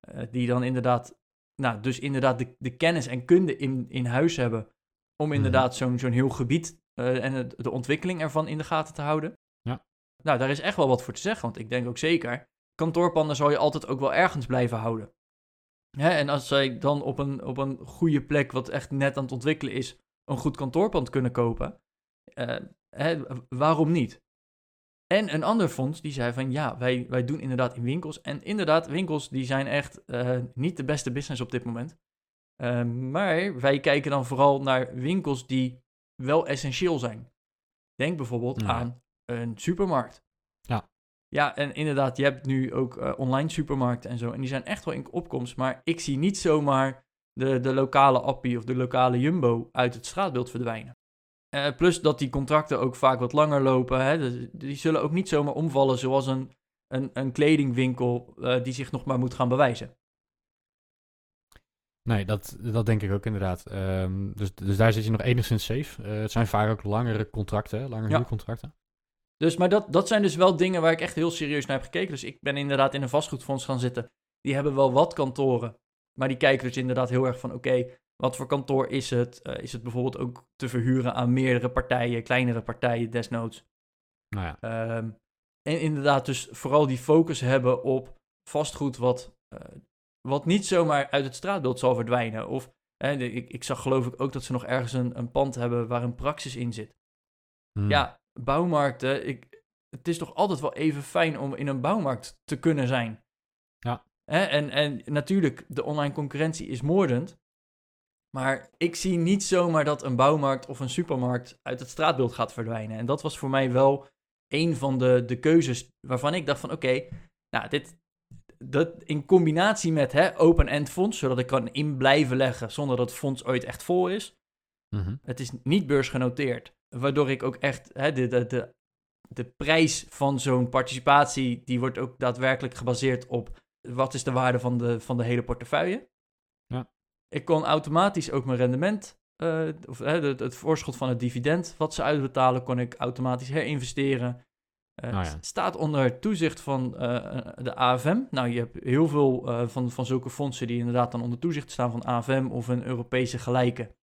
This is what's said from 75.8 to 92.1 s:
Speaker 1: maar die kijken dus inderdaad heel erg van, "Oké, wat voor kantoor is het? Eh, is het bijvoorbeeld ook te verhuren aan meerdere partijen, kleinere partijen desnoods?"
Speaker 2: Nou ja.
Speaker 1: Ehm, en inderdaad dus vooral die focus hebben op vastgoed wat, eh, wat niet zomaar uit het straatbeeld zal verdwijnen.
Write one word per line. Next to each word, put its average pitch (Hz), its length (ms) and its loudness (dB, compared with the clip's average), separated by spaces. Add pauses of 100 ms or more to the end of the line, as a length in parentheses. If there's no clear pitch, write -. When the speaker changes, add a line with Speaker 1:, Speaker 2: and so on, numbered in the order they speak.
Speaker 1:
maar 131 100 -2
die 131 80 -2
kijken 135 300 4
dus 127 100 -4
inderdaad 127 340 0
heel 127 140 2
erg 127 160 -2
van, 127 120 -8
"Oké, 127 460 -2 (180)
wat 127 200 -2
voor 135 100 -8
kantoor 135 420 0
is 131 220 -4
het? 123 320 -2
Eh, 131 200 -10
is 123 100 -12
het 113 100 -10
bijvoorbeeld 123 360 -4
ook 123 360 -8
te 127 140 -8
verhuren 123 460 2
aan 120 180 2
meerdere 127 380 2
partijen, 120 520 0
kleinere 120 400 2
partijen 117 480 0
desnoods?" 117 560 -4 (680)
Speaker 2:
Nou 95 120 -4
ja. 78 140 -8
Speaker 1:
Ehm, 113 500 -4 (580)
en 156 120 0
inderdaad 143 460 2
dus 131 240 -4
vooral 147 360 2
die 131 120 -2
focus 160 420 4
hebben 127 420 2
op 131 360 -2 (300)
vastgoed 143 480 -4
wat, 127 400 -2 (120)
eh, - 280 -18 (520)
wat 143 180 -2
niet 196 200 2
zomaar 156 440 2
uit 143 140 2
het 131 100 -8
straatbeeld 151 440 -2
zal 127 160 4
verdwijnen. 117 540 -2